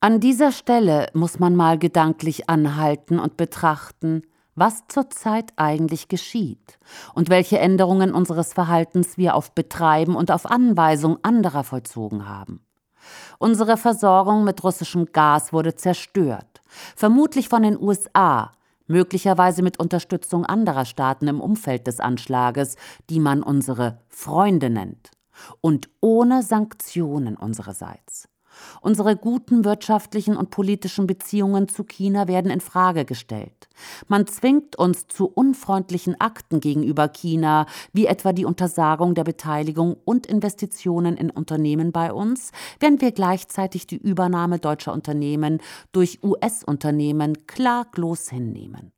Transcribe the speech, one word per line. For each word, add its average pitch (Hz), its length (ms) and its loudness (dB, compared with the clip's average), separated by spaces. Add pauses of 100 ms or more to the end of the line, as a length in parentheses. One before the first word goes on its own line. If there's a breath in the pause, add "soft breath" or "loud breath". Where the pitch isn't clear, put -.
An 220 180 4
dieser 254 320 4
Stelle 214 640 2
muss 165 240 -2
man 175 160 4
mal 165 240 4
gedanklich 160 720 0
anhalten 151 720 0
und - 160 -6
betrachten, 160 880 -4 (340 soft breath)
was 220 320 0
zurzeit 226 680 -4
eigentlich 156 540 -2
geschieht - 720 -8 (340 loud breath)
und 165 140 0
welche 180 320 4
Änderungen 190 520 4
unseres 170 400 0
Verhaltens 170 640 0
wir 180 200 2
auf - 160 -4
Betreiben 160 640 2
und 170 160 0
auf - 180 -2
Anweisung 165 720 2
anderer 185 400 0
vollzogen 110 640 -8
haben. 98 340 -14 (760 loud breath)
Unsere 220 380 2
Versorgung 208 680 4
mit 190 200 -2
russischem 175 480 -2
Gas 151 400 4
wurde 160 220 0
zerstört, - 880 -2 (340 loud breath)
vermutlich 262 540 2
von 233 120 4
den 214 160 2
U 196 120 -2
S 196 240 -2
A, 131 380 2 (340)
möglicherweise 180 760 2
mit 180 160 0
Unterstützung 175 680 -2
anderer 170 400 0
Staaten 135 420 -2
im 143 120 -2
Umfeld 139 460 -4
des 120 140 -6
Anschlages, 123 760 -2 (340 loud breath)
die 160 100 0
man 143 220 2
unsere 123 560 -2 (100)
Freunde 160 640 0
nennt, 95 400 -6 (500 loud breath)
und 156 300 0 (100)
ohne 240 420 2
Sanktionen 165 960 -4
unsererseits. 98 920 -12 (500 loud breath)
Unsere 208 360 2
guten 233 480 0
wirtschaftlichen 208 720 -2
und 185 140 -4
politischen 196 580 -2
Beziehungen 196 580 0
zu - 160 -8
China 196 460 -2
werden 185 240 0
in 170 80 -2
Frage 180 440 0
gestellt. - 640 -12 (380 loud breath)
Man 214 220 2
zwingt 277 480 0
uns 180 320 0
zu - 180 -4
unfreundlichen 190 920 -2
Akten 214 400 -2
gegenüber 151 480 0
China, 156 580 0 (260 loud breath)
wie 208 140 2
etwa 185 260 0
die 180 120 -2
Untersagung 170 720 0
der 165 80 -2
Beteiligung 156 800 -4
und 247 220 0
Investitionen 185 880 -2
in 165 140 -4
Unternehmen 156 600 -2
bei 165 220 -2
uns, 208 400 -6 (260 loud breath)
während 294 220 4
wir 254 100 2
gleichzeitig 190 800 -4
die - 80 -8
Übernahme 175 640 0
deutscher 151 320 -4
Unternehmen 151 680 -2 (320 loud breath)
durch 180 320 0
U-S-Unternehmen 151 1300 -2
klaglos 233 800 -4
hinnehmen. - 680 -10